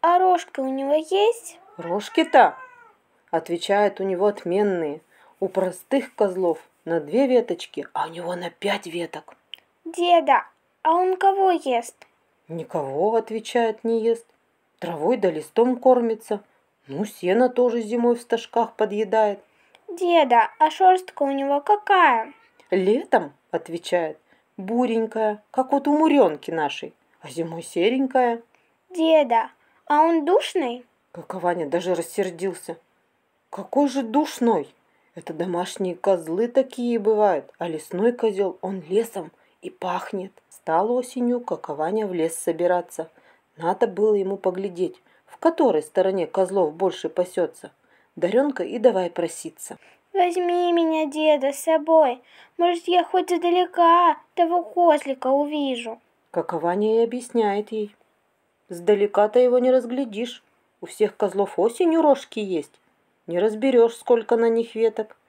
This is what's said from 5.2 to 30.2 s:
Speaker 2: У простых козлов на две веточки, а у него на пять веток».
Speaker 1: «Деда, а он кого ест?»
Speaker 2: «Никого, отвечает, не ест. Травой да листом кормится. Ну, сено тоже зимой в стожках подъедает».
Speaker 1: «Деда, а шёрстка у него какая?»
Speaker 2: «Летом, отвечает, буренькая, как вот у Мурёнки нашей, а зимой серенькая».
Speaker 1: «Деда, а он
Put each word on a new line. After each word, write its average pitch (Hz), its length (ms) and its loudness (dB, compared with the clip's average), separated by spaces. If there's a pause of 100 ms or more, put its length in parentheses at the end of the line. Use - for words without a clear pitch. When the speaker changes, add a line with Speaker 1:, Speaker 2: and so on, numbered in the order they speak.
Speaker 2:
У 196 80 -2
простых 190 680 -4
козлов 185 440 0 (280)
на 165 140 -2
две 180 260 0
веточки, 233 680 -2
а 160 140 -4
у 160 40 -12
него 170 240 -8
на 175 140 -10
пять 190 380 -6
веток». 165 500 -10 (480)
Speaker 1:
«Деда, 339 640 2 (360)
а 320 120 2
он 370 240 0
кого 392 320 2
ест?» 269 560 -4 (420)
Speaker 2:
«Никого, 160 680 -4
отвечает, 226 680 -2
не 226 160 0
ест. 226 260 -2 (520)
Травой 175 400 -2
да 190 120 2
листом 226 460 0
кормится. 233 640 2 (460)
Ну, 139 180 -6
сено 208 460 0
тоже 247 320 0
зимой 233 320 0
в 233 80 -6
стожках - 500 -2
подъедает». 208 680 0 (480)
Speaker 1:
«Деда, 339 680 2
а 311 120 4
шёрстка 370 540 2
у 277 60 -2
него 277 300 -2
какая?» 349 720 2 (380)
Speaker 2:
«Летом, 202 600 0 (180)
отвечает, 165 680 -4 (380)
буренькая, 220 920 -2
как 262 220 -2
вот 277 160 0
у 294 80 4
Мурёнки 277 540 2
нашей, 160 420 -4 (280)
а 151 80 -20
зимой 165 340 -8
серенькая». 240 800 0 (480)
Speaker 1:
«Деда, 311 600 2 (360)
а 294 160 4
он 330 220 2